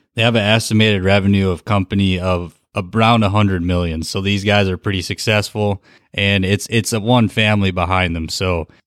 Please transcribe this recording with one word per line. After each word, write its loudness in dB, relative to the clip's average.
They 0
have 2
an 2
estimated 2
revenue 2
of -6
company 0
of -4
around 0
a 0
hundred 2
million. -2
So -8
these -2
guys 2
are -4
pretty -4
successful, -2
and 2
it's, -2
it's -2
a -2
one 2
family 0
behind 0
them. -6
So -4